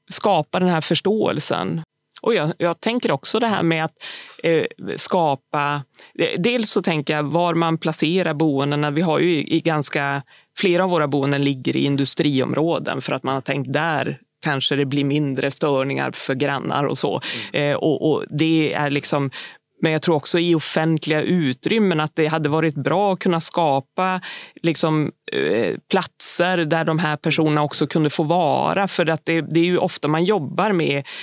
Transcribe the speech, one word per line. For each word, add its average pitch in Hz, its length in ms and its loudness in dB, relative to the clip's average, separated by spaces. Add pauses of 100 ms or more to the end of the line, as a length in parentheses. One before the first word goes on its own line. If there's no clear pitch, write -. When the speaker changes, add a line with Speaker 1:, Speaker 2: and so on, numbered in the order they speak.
(100)
Speaker 1:
skapa 180 500 0
den 185 80 4
här 165 120 2
förståelsen. 165 1040 0 (380)
Och 226 140 2
jag, 160 240 0
jag 170 220 0
tänker 226 320 0
också 180 280 -2
det 240 60 2
här 190 160 0
med 165 220 2
att, 160 100 -6 (480)
eh, 165 220 2 (320)
skapa... 147 840 0 (360)
Eh, - 220 0
dels 233 300 2
så 190 120 0
tänker 156 340 0
jag 151 60 -2
var 165 320 0
man 165 240 2
placerar 160 560 0
boendena. 147 560 2
Vi 147 100 0
har 160 180 2
ju 175 120 2
i, 165 260 0
i 160 40 2
ganska... 143 640 -2 (360)
Flera 180 260 2
av 185 60 0
våra 156 180 2
boenden 139 340 2
ligger 135 340 0
i 135 80 2
industriområden 139 1160 0
för - 100 -4
att 135 100 -4
man 131 120 -2
har 135 60 -2
tänkt 135 320 -4
där 147 460 -2 (260)
kanske 139 320 0
det 143 100 2
blir 139 180 0
mindre 139 460 0
störningar 135 640 -2
för - 200 -4
grannar 143 500 -2
och 135 140 -2
så. - 220 -2 (320)
Speaker 2:
Mm. 147 180 0
Speaker 1:
Eh, 139 60 0
och, 156 360 0
och - 180 -2
det 160 440 0
är 143 160 0
liksom... 139 400 -2 (500)
Men 160 120 2
jag 156 100 0
tror 175 140 2
också 156 220 0
i 170 160 4
offentliga 156 680 0
utrymmen 170 800 2
att 151 160 -4
det 160 100 2
hade 151 220 0
varit 156 260 2
bra 160 380 0
att 185 60 -4
kunna 170 220 0
skapa, 175 800 -2 (420)
liksom, 156 500 0 (200)
eh, 85 420 0 (160)
platser 180 680 0
där 160 260 0
de 160 140 0
här 151 180 0
personerna 151 460 0
också 147 240 0
kunde 151 240 2
få 170 120 0
vara. 156 640 2
För 180 220 0
att 156 160 -2
det, 165 140 0
det 156 200 0
är 170 40 4
ju 175 140 2
ofta - 300 -2
man 160 160 2
jobbar 190 480 0
med, 143 320 0 (180)